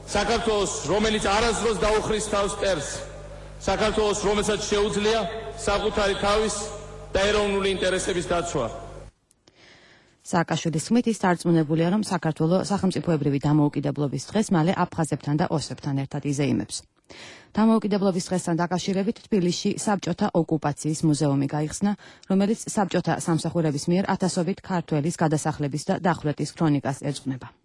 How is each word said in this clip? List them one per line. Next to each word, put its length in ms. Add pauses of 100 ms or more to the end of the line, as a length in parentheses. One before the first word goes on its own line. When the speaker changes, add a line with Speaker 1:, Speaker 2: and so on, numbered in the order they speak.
Speaker 1:
საქართველოს, 680 (200)
რომელიც 320
არასდროს 560
დაუხრის 480
თავს 300
მტერს. 320 (720)
საქართველოს, 640
რომელსაც 400
შეუძლია 520 (360)
საკუთარი 640
თავის 360 (580)
და 60 (120)
ეროვნული 440
ინტერესების 520
დაცვა. 400 (1600)
Speaker 2:
სააკაშვილის 580
თქმით, 240
ის 160
დარწმუნებულია, 720
რომ 80
საქართველო 540 (100)
სახელმწიფოებრივი 800
დამოუკიდებლობის 800
დღეს 240
მალე 240
აფხაზებთან 600
და 100
ოსებთან 560
ერთად 240
იზეიმებს. 500 (800)
დამოუკიდებლობის 720
დღესთან 320
დაკავშირებით 680
თბილისში 540
საბჭოთა 560
ოკუპაციის 720
მუზეუმი 400
გაიხსნა, 440 (380)
რომელიც 380
საბჭოთა 460 (100)
სამსახურების 640
მიერ 240
ათასობით 480
ქართველის 560
გადასახლების 720
და 160
დახვრეტის 480
ქრონიკას 560
ეძღვნება. 400 (180)